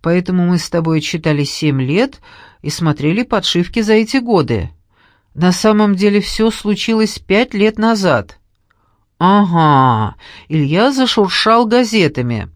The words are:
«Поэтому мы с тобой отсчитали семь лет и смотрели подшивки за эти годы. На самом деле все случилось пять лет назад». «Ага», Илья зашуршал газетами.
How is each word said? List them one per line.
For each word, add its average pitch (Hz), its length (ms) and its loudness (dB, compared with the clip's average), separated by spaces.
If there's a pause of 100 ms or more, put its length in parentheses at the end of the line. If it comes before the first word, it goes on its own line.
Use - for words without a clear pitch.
«Поэтому 180 440 0
мы 180 100 2
с - 120 -4
тобой 160 280 -2
отсчитали 151 460 -2
семь 139 360 -2
лет 175 420 -2 (420)
и - 80 -6
смотрели 156 500 -2
подшивки 196 600 -2
за 214 120 0
эти 220 240 0
годы. 156 540 -2 (640)
На 180 160 2
самом 208 440 2
деле 202 260 2
все - 280 -2
случилось 214 720 -2
пять 226 340 -2
лет 214 240 0
назад». 190 600 0 (800)
«Ага», 156 960 2 (340)
Илья 160 420 0
зашуршал 233 760 0
газетами. 160 880 0